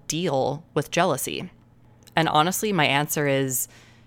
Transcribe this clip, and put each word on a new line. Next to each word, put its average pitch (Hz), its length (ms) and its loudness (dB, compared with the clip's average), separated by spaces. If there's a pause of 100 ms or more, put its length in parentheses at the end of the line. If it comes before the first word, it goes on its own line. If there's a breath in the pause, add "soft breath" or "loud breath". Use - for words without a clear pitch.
deal 139 640 -2
with - 180 -2
jealousy?" 143 580 -2 (640)
And 165 140 2
honestly, 185 460 2
my 156 120 4
answer 143 400 0
is 135 440 0 (380 loud breath)